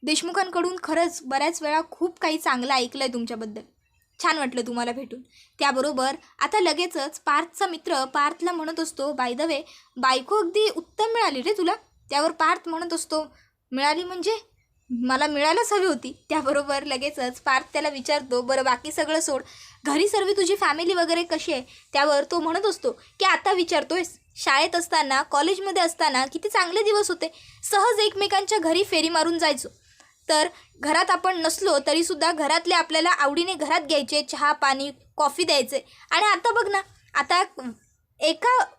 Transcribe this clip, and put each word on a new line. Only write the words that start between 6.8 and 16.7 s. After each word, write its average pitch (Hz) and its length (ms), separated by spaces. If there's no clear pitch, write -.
पार्थचा 320 460
मित्र 330 380
पार्थला 302 480
म्हणत 320 280
असतो, 302 320
"By 254 200
the 285 140
way, 302 140
बायको 262 400
अगदी 415 320
उत्तम - 360
मिळाली 427 380
रे 339 100
तुला." 381 220
त्यावर 294 200
पार्थ 330 380
म्हणत 330 240
असतो, 311 340
"मिळाली 294 320
म्हणजे? 359 320
मला 254 360
मिळायलाच 311 460
हवी 392 140
होती." 269 420
त्याबरोबर 285 560